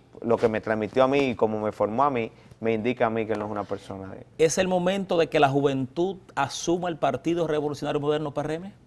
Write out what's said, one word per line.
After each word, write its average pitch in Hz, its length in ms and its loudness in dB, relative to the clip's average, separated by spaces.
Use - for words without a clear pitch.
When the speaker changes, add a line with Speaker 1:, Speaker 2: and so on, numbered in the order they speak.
Speaker 1:
lo 117 140 4
que 113 140 2
me 110 100 0
transmitió 110 460 2
a - 20 2
mí 139 220 2
y 110 60 -2
como 107 260 0
me 107 100 -2
formó 107 320 0
a 147 60 4
mí, 117 200 -2
me 113 140 0
indica 117 320 0
a 113 40 0
mí 113 160 -2
que 107 60 -6
él 104 80 -2
no 104 60 -4
es 104 60 -6
una 104 120 -4
persona 95 500 -10
de - 120 -16
Speaker 2:
¿Es 156 200 2
el 190 100 2
momento 185 480 0
de 160 140 4
que 156 100 2
la 143 80 8
juventud 143 720 0
asuma 170 540 -2
el 160 80 -6
Partido 156 500 0
Revolucionario 147 540 -2
Moderno, 151 320 0
P 147 80 -4
R 151 140 -2
M? 185 180 -10